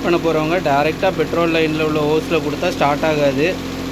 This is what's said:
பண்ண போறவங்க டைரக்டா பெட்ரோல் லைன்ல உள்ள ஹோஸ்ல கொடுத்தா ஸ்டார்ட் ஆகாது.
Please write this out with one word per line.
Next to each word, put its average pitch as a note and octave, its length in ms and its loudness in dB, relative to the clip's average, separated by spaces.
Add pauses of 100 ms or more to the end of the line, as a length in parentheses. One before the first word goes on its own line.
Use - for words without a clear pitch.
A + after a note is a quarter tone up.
பண்ண F3 140 2
போறவங்க D#3+ 420 0
டைரக்டா D#3 580 0
பெட்ரோல் E3 340 0
லைன்ல D#3 300 0
உள்ள D#3 180 0
ஹோஸ்ல D#3 340 0
கொடுத்தா D3+ 360 -2
ஸ்டார்ட் D3 340 0
ஆகாது. D3 500 2 (380)